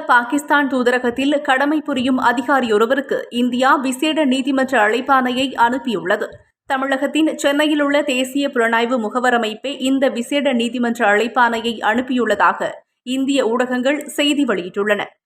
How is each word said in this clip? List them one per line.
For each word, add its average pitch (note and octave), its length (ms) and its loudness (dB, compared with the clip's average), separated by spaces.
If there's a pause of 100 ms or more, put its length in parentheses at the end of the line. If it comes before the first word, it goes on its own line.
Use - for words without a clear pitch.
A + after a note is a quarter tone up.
பாகிஸ்தான் C#4+ 680 2
தூதரகத்தில் B3+ 720 0
கடமை C#4+ 400 2
புரியும் C4 380 -2
அதிகாரியொருவருக்கு B3 960 2 (120)
இந்தியா B3 460 2
விசேட D4 500 0
நீதிமன்ற C4 540 0
அழைப்பாணையை B3+ 680 2 (100)
அனுப்பியுள்ளது. A3 720 0 (420)
தமிழகத்தின் C#4 680 0
சென்னையில் D4 440 0
உள்ள C#4+ 200 2
தேசிய C4+ 460 -2
புலனாய்வு A#3 520 0
முகவர் B3 340 0
அமைப்பே A3+ 440 -4
இந்த C4+ 320 2
விசேட B3 440 -2
நீதிமன்ற A#3 520 -2
அழைப்பாணையை A#3 760 2
அனுப்பியுள்ளதாக A3 880 0 (340)
இந்திய C4+ 440 -2
ஊடகங்கள் B3 600 0
செய்தி C#4+ 380 0
வெளியிட்டுள்ளன. G3+ 560 -2 (240)